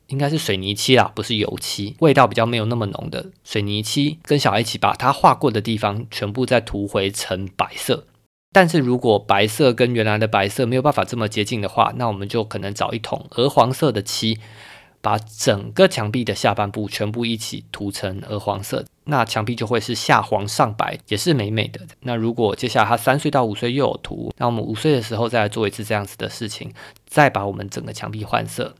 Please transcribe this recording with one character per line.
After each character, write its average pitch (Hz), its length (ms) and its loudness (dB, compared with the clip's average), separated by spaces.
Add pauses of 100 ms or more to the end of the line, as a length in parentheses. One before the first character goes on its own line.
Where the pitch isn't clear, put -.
应 135 100 -4
该 143 100 2
是 156 80 0
水 104 200 -2
泥 95 180 -2
漆 127 220 4
啦， 110 180 6
不 104 80 -4
是 113 140 -2
油 104 240 -2
漆， - 400 -6
味 160 120 8
道 131 140 6
比 104 80 0
较 117 100 2
没 120 120 0
有 110 100 0
那 120 80 0
么 113 120 -2
浓 - 220 -8
的 131 220 -10 (140)
水 104 180 -2
泥 104 180 -2
漆， 143 440 0
跟 147 120 2
小 135 140 2
孩 104 100 2
一 117 40 0
起 - 120 -6
把 101 180 2
他 131 180 2
画 147 220 6
过 139 160 0
的 110 100 0
地 110 180 -2
方 107 320 -2
全 104 200 -6
部 120 140 -2
再 117 160 2
涂 101 260 -4
回 98 240 0
成 95 460 -6
白 - 200 0
色。 - 320 -2 (420)
但 185 160 6
是 165 120 2
如 123 180 4
果 113 220 4
白 101 280 4
色 120 280 4
跟 123 200 2
原 110 120 2
来 107 100 2
的 110 100 2
白 101 220 2
色 123 160 -2
没 117 100 0
有 127 60 2
办 147 100 2
法 95 140 2
这 123 140 -6
么 107 100 0
接 107 160 -2
近 110 160 -4
的 101 80 -2
话， 107 280 2
那 120 120 -2
我 107 40 -2
们 98 140 -6
就 110 160 -2
可 107 160 -8
能 98 140 -6
找 98 200 -4
一 113 60 -4
桶 - 340 -8
鹅 120 140 2
黄 127 240 4
色 135 220 0
的 104 100 -2
漆， 110 380 -2 (600)
把 107 160 0
整 107 540 -2
个 185 140 6
墙 110 240 0
壁 120 140 0
的 107 100 -2
下 107 200 2
半 101 160 0
部 104 180 -4
全 104 240 -4
部 117 140 -2
一 117 100 -2
起 110 340 -10
涂 101 220 -6
成 95 340 -6
鹅 107 140 -4
黄 104 240 -4
色， - 220 -4 (180)
那 143 180 2
墙 110 220 -2
壁 117 100 -2
就 113 120 -4
会 117 120 0
是 117 160 -4
下 113 280 4
黄 104 260 -2
上 117 260 2
白， - 240 -2 (100)
也 107 80 -2
是 170 180 2
美 107 160 0
美 110 180 0
的。 - 140 -14 (180)
那 123 160 -4
如 113 160 0
果 113 240 2
接 127 100 -4
下 113 160 4
来 101 60 2
他 117 80 2
三 135 220 2
岁 147 120 -2
到 131 140 4
五 107 100 -2
岁 120 200 -2
又 147 120 2
有 113 120 -2
涂， - 400 -10
那 123 80 -2
我 120 40 2
们 113 140 -2
五 110 100 -4
岁 156 180 2
的 123 100 2
时 110 120 -8
候 113 140 0
再 113 120 2
来 104 80 2
做 107 200 -2
一 - 20 -6
次 107 140 -8
这 110 100 -2
样 101 100 -2
子 - 120 -14
的 107 140 -8
事 110 180 -8
情， 110 240 -12 (340)
再 147 220 4
把 101 180 -2
我 98 60 -4
们 101 160 -8
整 110 160 -10
个 110 80 -10
墙 107 180 -10
壁 107 140 -8
换 113 220 -2
色， 113 340 -8